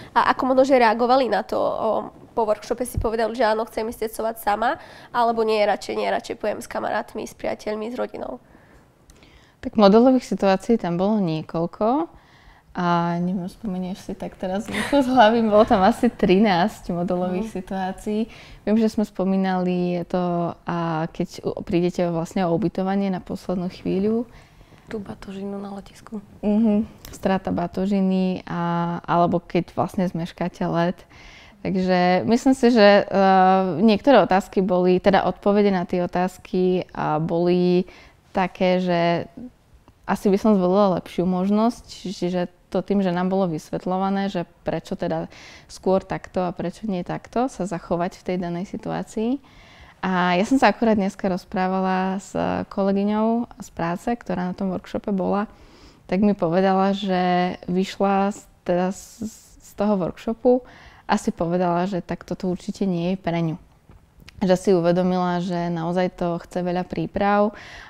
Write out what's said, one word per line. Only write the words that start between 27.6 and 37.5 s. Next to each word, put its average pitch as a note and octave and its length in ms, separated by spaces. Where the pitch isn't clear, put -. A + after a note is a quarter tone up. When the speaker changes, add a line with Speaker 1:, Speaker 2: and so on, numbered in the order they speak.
Speaker 2:
a, E3+ 640
alebo E3+ 320
keď - 320
vlastne - 400
zmeškáte F3 560
let. E3+ 320
Takže F3+ 640
myslím B3+ 320
si, A#3+ 160
že, G3+ 320
e, G3 160
niektoré A3+ 380
otázky F#3+ 400
boli, F#3 400
teda F#3+ 260
odpovede G3+ 460
na F3+ 160
tie F3+ 160
otázky F3+ 880
a D3+ 300
boli F3 640